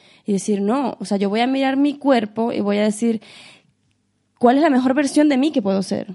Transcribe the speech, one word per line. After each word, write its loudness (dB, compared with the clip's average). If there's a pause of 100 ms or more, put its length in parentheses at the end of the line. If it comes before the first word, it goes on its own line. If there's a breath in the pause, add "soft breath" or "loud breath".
(260 soft breath)
Y -2
decir, -2
"No, -2
o -10
sea, -2
yo -2
voy -2
a 0
mirar -2
mi 0
cuerpo 0
y -4
voy -2
a 2
decir, -2 (1200 loud breath)
¿cuál 6
es 2
la 4
mejor 2
versión 2
de 2
mí 2
que -2
puedo 0
ser?". -6